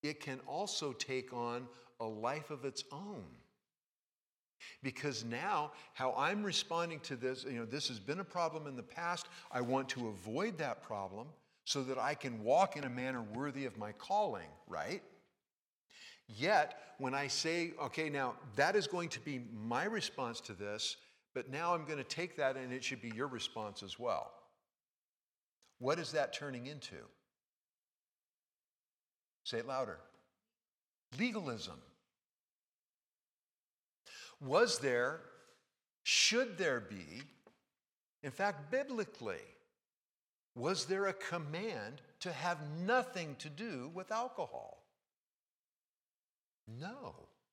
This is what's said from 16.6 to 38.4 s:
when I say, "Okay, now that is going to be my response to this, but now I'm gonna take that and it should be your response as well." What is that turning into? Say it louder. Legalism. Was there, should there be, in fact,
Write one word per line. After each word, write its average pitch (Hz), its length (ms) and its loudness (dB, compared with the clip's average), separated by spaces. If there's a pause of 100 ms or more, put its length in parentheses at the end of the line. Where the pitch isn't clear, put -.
when 131 160 0
I 139 140 2
say, 165 520 2
"Okay, 151 300 0
now 135 260 2 (200)
that 165 200 6
is 202 120 6
going 175 220 0
to - 100 -4
be 127 340 -4
my 117 300 2
response 147 580 -2
to - 120 -10
this, 104 440 -2 (380)
but 131 140 -4
now 170 260 2
I'm 160 100 -2
gonna 143 180 -2
take 170 340 -4
that 135 200 4
and 127 160 -4
it 127 100 -4
should 127 180 -2
be 117 80 -6
your 117 180 -2
response 107 560 -4
as 95 160 -8
well." 104 340 0 (1500)
What 143 200 2
is 160 140 -4
that 147 200 4
turning 127 320 -6
into? 139 300 -10 (2500)
Say 117 160 -2
it 117 80 -4
louder. 127 320 -2 (1200)
Legalism. 147 600 -2 (2500)
Was 160 380 6
there, 127 420 4 (840)
should 226 540 6
there 151 220 4
be, 95 420 -8 (1000)
in 143 80 -4
fact, 160 400 0